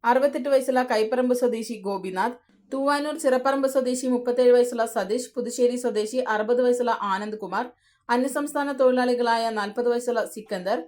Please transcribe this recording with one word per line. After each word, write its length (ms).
അറുപത്തെട്ട് 500
വയസ്സുള്ള 280
കൈപ്പറമ്പ് 500
സ്വദേശി 340
ഗോപിനാഥ്, 520
തൂവാനൂർ 520
ചിറപ്പറമ്പ് 520
സ്വദേശി 400
മുപ്പത്തേഴ് 400
വയസ്സുള്ള 300
സതീഷ്, 400
പുതുശ്ശേരി 480
സ്വദേശി 360
അറുപത് 320
വയസ്സുള്ള 280
ആനന്ദ് 320
കുമാർ, 220
അന്യസംസ്ഥാന 720
തൊഴിലാളികളായ 680
നാൽപത് 360
വയസ്സുള്ള 280
സിക്കന്ദർ 520